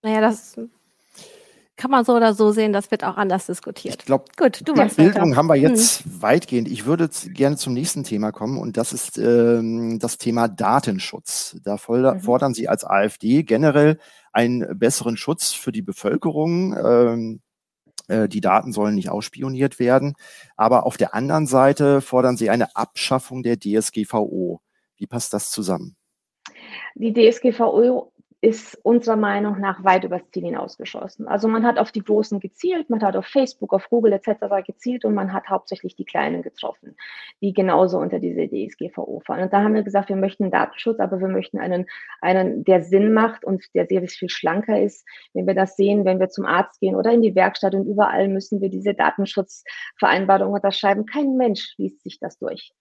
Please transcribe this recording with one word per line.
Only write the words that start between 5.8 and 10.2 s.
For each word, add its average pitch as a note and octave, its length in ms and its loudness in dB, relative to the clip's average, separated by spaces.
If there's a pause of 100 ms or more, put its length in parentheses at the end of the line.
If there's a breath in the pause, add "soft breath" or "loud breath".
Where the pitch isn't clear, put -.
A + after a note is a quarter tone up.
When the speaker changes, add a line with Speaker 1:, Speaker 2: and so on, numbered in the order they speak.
Speaker 1:
Mhm. - 160 -12
Speaker 2:
weitgehend. A#2+ 460 2
Ich G#2 180 -8
würde E3 240 0
z-, - 240 -12
gerne C#3 220 2
zum C3 180 -4
nächsten C#3 300 -4
Thema G#2+ 280 -4
kommen A#2+ 280 -6
und A2+ 160 -8
das A2+ 160 -2
ist, - 260 -8
ähm, A#2 840 2
das - 180 -4
Thema A#2 320 0